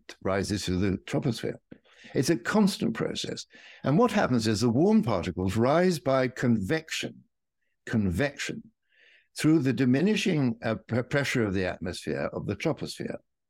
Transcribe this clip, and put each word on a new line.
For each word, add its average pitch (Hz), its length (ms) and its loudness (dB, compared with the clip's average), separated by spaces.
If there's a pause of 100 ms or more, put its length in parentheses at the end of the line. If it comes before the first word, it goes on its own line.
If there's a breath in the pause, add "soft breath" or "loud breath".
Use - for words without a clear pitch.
(220)
rises 98 420 -2
through 92 140 0
the 95 180 0 (100)
troposphere. - 500 -4 (580 loud breath)
It's 143 160 0
a 165 60 2
constant - 580 0
process. - 500 -6 (400 loud breath)
And 139 140 2
what 240 140 4
happens 120 340 2
is 107 160 0
the 123 80 4
warm 185 320 4
particles 92 540 -2
rise 156 420 4
by 131 300 2
convection, 120 840 -2 (680)
convection, 107 800 -2 (760 soft breath)
through 156 220 4
the 135 140 2
diminishing, 143 920 2
uh, 113 120 0 (120)
p-, 120 140 0
pressure 131 420 0
of 101 80 -2
the 92 140 0
atmosphere, 80 640 -6
of - 140 -8
the 101 100 -4
troposphere. - 600 -6 (340)